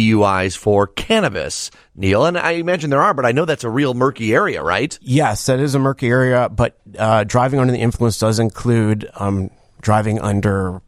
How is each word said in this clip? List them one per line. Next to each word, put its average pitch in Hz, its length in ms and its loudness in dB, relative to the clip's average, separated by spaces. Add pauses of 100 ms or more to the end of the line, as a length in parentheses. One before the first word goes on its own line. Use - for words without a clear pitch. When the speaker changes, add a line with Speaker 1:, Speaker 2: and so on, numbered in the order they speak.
Speaker 1:
U 107 180 4
Is 95 300 0
for 101 320 2
cannabis, 123 800 -4 (260)
Neil? 98 300 2
And 175 120 0
I 165 160 -2
imagine 170 360 -2
there 139 120 2
are, 196 120 4
but 131 120 -2
I 117 60 2
know 147 140 0
that's 151 200 -4
a 117 40 -4
real 131 240 0
murky 120 400 0
area, 139 300 0
right? 98 380 -2
Speaker 2:
Yes, 127 460 0
that 131 120 0
is 139 160 -2
a 139 40 2
murky 135 300 -2
area, 123 400 2
but, 117 280 -2 (200)
uh, 110 280 2
driving 127 340 0
under 127 140 2
the 117 60 -4
influence 113 400 0
does 110 200 0
include, 110 760 0
um, 98 340 -4 (320)
driving 107 380 0
under 98 680 -2